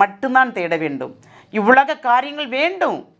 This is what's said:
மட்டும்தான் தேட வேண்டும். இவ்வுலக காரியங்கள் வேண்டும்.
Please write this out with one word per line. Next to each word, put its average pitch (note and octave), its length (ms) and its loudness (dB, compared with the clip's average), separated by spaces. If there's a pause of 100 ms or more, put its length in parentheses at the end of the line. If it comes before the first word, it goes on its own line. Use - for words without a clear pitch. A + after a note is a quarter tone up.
மட்டும்தான் B3 560 0
தேட E3+ 260 -2
வேண்டும். C3+ 280 -8 (460)
இவ்வுலக C4 480 4
காரியங்கள் C#4 420 0 (100)
வேண்டும். E4 420 -2 (200)